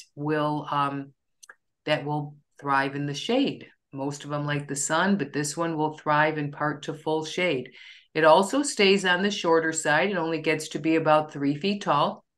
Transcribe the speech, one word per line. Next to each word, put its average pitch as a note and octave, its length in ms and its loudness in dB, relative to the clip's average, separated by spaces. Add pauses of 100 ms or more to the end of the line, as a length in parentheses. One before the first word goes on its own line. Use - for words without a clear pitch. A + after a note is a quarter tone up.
(140)
will, D3+ 560 -2
um, C#3 420 -2 (720)
that D3+ 180 0
will D3 320 -6 (240)
thrive C#3 340 0
in C#3+ 120 -4
the C#3+ 80 -6
shade. A#3 520 -2 (260)
Most C#3 300 -6
of C#3+ 80 -12
them D3 160 -4
like C#3+ 220 -4
the C#3 80 -6
sun, F#3 420 0
but - 140 -4
this D3 240 -4
one E3 200 -2
will D3+ 220 -2
thrive D3+ 400 2
in D3 140 -4
part D3 300 -4
to D3+ 120 -8
full D#3 300 -4
shade. D#3 460 -2 (440)
It D#3 100 2
also G3 380 6
stays G3 440 4
on F3+ 160 2
the G#3 80 0
shorter E3 420 2
side. D#3+ 380 2
It F#3 80 -2
only D#3+ 240 -2
gets D#3 260 -2
to E3 100 -8
be D#3+ 180 0
about D3+ 360 4
three C#3+ 220 -2
feet G3+ 280 -2
tall. E3+ 420 0 (140)